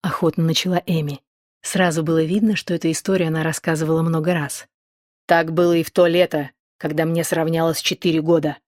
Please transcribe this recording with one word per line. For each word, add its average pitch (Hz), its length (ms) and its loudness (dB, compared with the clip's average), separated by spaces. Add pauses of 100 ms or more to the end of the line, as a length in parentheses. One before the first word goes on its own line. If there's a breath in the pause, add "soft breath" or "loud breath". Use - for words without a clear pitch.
Охотно 165 420 -2
начала 175 420 0
Эми. 151 340 -2 (420)
Сразу 170 400 0
было 160 200 2
видно, 202 340 0
что - 180 -4
эту 165 160 -2
историю 180 380 -2
она 160 140 -2
рассказывала 160 600 -2
много 165 300 0
раз. 156 340 -6 (600)
Так 165 260 2
было 175 240 2
и 165 60 2
в - 80 -6
то 175 160 4
лето, 165 440 0 (280)
когда 151 260 -2
мне 165 200 -2
сравнялось 165 560 0
четыре 165 400 -2
года. 151 360 2 (120)